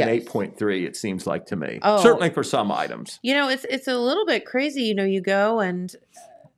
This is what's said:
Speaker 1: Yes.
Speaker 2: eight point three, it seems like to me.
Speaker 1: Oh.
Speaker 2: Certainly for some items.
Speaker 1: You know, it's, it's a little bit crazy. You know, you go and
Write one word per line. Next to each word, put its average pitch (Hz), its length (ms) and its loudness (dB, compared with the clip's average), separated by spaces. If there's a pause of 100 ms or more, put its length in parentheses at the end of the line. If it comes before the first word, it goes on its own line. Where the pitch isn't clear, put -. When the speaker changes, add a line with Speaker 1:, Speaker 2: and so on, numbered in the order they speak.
Speaker 1:
Yes. - 20 2
Speaker 2:
eight 117 180 2
point 98 300 -4
three, 95 280 2
it - 100 -6
seems 95 300 -4
like 80 220 -4
to 104 80 -4
me. 69 260 -6
Speaker 1:
Oh. 208 200 4
Speaker 2:
Certainly 190 300 4
for 139 120 -2
some 107 280 0
items. 60 500 -6
Speaker 1:
You 247 120 0
know, 285 160 2
it's, 262 160 -2
it's 269 220 -6
a 254 100 0
little 285 280 2
bit 262 200 0
crazy. 277 380 -2
You 214 120 2
know, 196 100 2
you 190 160 2
go 202 380 2
and 180 340 -2 (640)